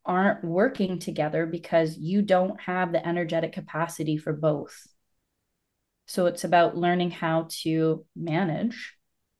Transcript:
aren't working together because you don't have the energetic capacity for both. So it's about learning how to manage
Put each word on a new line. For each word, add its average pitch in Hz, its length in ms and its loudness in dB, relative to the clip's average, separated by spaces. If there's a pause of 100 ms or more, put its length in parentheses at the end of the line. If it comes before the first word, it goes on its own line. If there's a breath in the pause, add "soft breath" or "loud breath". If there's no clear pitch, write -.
aren't 196 360 2
working 185 560 0
together 160 460 -2
because 165 540 0
you 185 240 0
don't 190 400 2
have 180 300 -2
the 170 140 -2
energetic 170 460 -2
capacity 160 640 -4
for - 160 -4
both. 151 540 -2 (1200)
So - 200 0
it's 175 180 -2
about 170 340 4
learning 175 320 2
how 165 380 -2 (140)
to 160 440 0 (100)
manage 165 800 -2 (440)